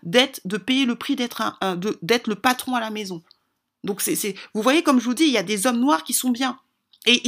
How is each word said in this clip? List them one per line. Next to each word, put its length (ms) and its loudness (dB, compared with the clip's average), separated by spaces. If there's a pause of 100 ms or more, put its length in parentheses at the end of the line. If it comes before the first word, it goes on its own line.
d'être, 420 2
de 140 -2
payer 260 0
le 120 0
prix 200 -4
d'être 240 -6
un, 200 -6
un, 140 0
de, 280 -4
d'être 260 0
le 80 -2
patron 380 -2
à 60 0
la 100 -4
maison. 320 -8 (600)
Donc, 180 -4
c'est, 140 -2
c'est, 200 -4 (180)
vous 100 -2
voyez, 200 4
comme 180 4
je 60 -2
vous 80 0
dis, 100 2
il 80 4
y 60 2
a 40 2
des 240 -2
hommes 140 2
noirs 240 2
qui 80 -6
sont 180 0
bien. 280 -2 (480)
Et 220 6